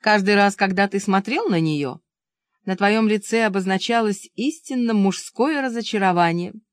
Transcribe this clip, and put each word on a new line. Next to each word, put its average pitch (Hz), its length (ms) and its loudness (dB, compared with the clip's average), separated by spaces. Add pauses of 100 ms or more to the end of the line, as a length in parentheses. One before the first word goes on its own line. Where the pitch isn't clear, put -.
Каждый 208 360 2
раз, 202 180 4
когда 196 320 0
ты 196 140 -2
смотрел 214 480 0
на 180 100 2
неё, 151 400 -2 (680)
на 190 100 -4
твоём 214 320 2
лице 214 360 0
обозначалось 196 920 -2
истинно 247 580 -4
мужское 220 680 0
разочарование. 190 920 -2 (200)